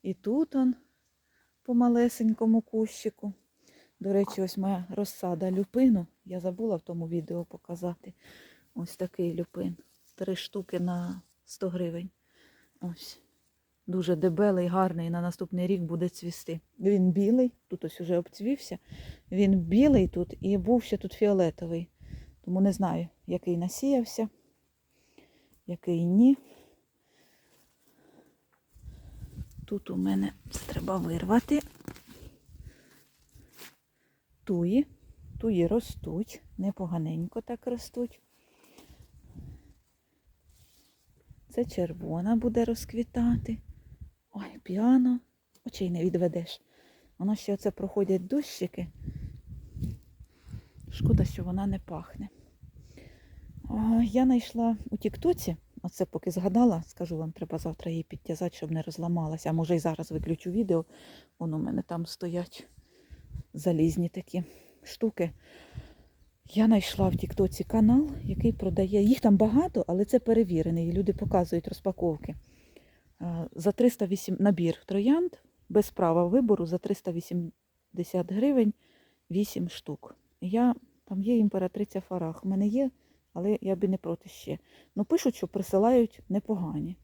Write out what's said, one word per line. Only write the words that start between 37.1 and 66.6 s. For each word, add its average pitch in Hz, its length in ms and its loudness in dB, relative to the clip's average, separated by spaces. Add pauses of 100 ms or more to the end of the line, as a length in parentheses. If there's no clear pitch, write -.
так - 260 -10
ростуть. 240 540 -6 (3250)
Це 240 160 -2
червона 175 720 -2
буде 233 280 2
розквітати. 233 920 -2 (760)
Ой, - 300 -14
піано, 247 580 4 (440)
очей 190 260 -4
не 170 140 -2
відведеш. 175 580 0 (560)
Воно 202 160 0
ще 202 200 -4
оце 196 160 -2
проходять 190 560 -2
дощики. 185 600 -4 (2000)
Шкода, - 320 2
що - 200 -6
вона 185 220 -4
не 190 120 -4
пахне. 175 500 -12 (1400)
О, 226 340 2
я 240 220 2
знайшла 233 520 2 (140)
у 208 60 -6
Тіктоці, 220 600 -2 (260)
оце 180 220 -4
поки - 260 -6
згадала, 190 560 2
скажу 170 300 -8
вам, 160 160 -6
треба - 260 -8
завтра 160 320 -8
її 165 120 -4
підтязати, 165 540 -8
щоб 156 140 -8
не 160 120 -2
розламалася. 160 680 -4
А - 20 0
може, 165 220 2
і 170 40 2
зараз 160 340 -4
виключу 160 380 -4
відео. 190 340 0 (540)
Вон 165 160 -4
у 156 40 -4
мене - 240 -4
там 170 240 -6
стоять 175 600 -8 (880)
залізні 165 540 2
такі - 340 -6 (400)
штуки. - 480 -4 (1200)
Я 220 180 2